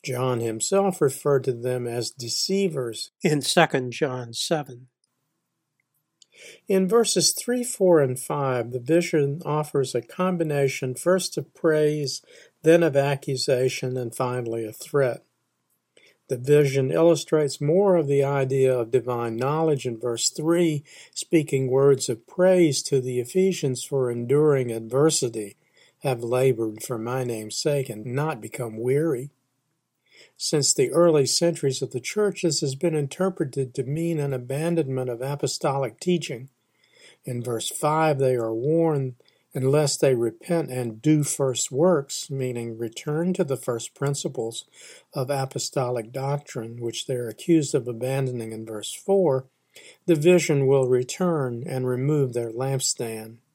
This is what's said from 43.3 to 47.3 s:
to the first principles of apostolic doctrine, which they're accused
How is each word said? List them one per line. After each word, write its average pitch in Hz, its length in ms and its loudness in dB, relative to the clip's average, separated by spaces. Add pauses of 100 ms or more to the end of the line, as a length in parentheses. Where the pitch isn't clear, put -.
to 185 100 0
the 139 120 -2
first - 380 -6
principles 135 680 -4 (480)
of 131 180 -6
apostolic 127 840 -4
doctrine, 131 680 -6
which 117 260 -6
they're 123 220 -4
accused 151 460 2